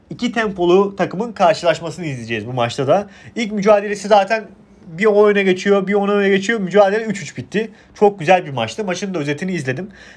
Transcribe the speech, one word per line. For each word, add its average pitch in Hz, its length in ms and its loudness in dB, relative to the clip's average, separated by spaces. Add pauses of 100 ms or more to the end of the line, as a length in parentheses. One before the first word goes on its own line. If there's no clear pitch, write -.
(100)
İki 240 220 -6
tempolu 196 640 2
takımın 190 360 -4
karşılaşmasını 165 760 0
izleyeceğiz 117 400 -6
bu 123 60 -10
maçta 120 340 -2
da. 190 200 2 (300)
İlk 214 160 -4
mücadelesi 208 560 2
zaten 208 360 4 (420)
bir 175 200 -4
o 208 220 4
öne 202 140 2
geçiyor, 196 440 2
bir 202 80 -2
ona 202 180 0
öne 202 160 2
geçiyor. 202 320 0
Mücadele 202 440 2
üç 202 180 -6
üç - 140 -14
bitti. 208 340 -6 (240)
Çok 202 240 2
güzel 175 280 2
bir 151 40 -10
maçtı. 139 340 -6
Maçın 185 300 -6
da 175 40 -4
özetini 147 340 -4
izledim. 151 380 -6 (260)